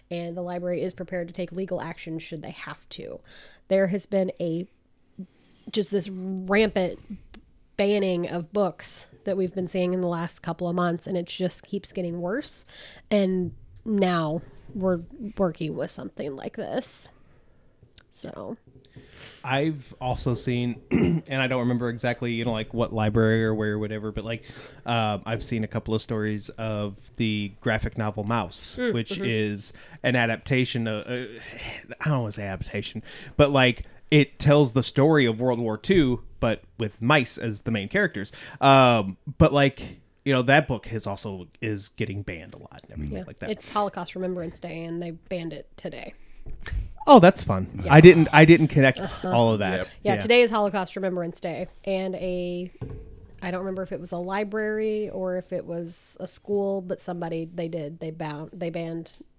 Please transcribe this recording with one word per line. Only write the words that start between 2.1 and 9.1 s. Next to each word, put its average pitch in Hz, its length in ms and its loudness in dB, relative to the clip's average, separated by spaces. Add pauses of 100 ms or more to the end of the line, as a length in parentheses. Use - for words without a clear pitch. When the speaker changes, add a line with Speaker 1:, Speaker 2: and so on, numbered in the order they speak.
Speaker 1:
should 160 220 -12
they - 100 -14
have - 380 -16
to. - 300 -14 (480)
There 190 200 4
has 185 180 -4
been 190 340 0
a, 175 280 -4 (1000)
just 202 220 -2
this 202 160 -2
rampant 190 920 0 (760)
banning 196 540 0
of 170 240 -8
books - 540 -2 (180)